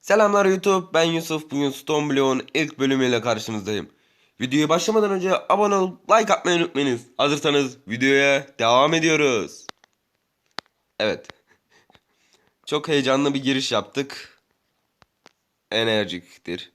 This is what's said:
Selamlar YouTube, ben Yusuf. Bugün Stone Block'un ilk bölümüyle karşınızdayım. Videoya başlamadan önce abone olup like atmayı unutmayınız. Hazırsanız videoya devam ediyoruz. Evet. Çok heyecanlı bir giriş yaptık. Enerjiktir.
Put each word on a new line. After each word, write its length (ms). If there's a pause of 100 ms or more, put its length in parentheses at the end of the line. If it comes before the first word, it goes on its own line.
Selamlar 440
YouTube, 480
ben 100
Yusuf. 480
Bugün 180
Stone 400
Block'un 440
ilk 260
bölümüyle 420
karşınızdayım. 680 (500)
Videoya 300
başlamadan 420
önce 220 (160)
abone 260
olup 360
like 220
atmayı 240
unutmayınız. 500 (100)
Hazırsanız 600 (100)
videoya 600 (120)
devam 340
ediyoruz. 760 (1300)
Evet. 280 (1400)
Çok 220
heyecanlı 460
bir 100
giriş 280
yaptık. 720 (1300)
Enerjiktir. 1040